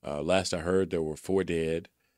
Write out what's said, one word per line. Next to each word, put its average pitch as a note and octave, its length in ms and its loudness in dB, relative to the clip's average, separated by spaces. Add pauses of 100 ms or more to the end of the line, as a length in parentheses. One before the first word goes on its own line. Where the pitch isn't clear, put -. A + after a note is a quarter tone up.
Uh, D2 160 -4
last F2+ 320 2
I F2 40 -2
heard, F2+ 320 2
there F2 120 0
were D#2 140 -4
four F#2+ 260 0
dead E2 460 -2 (300)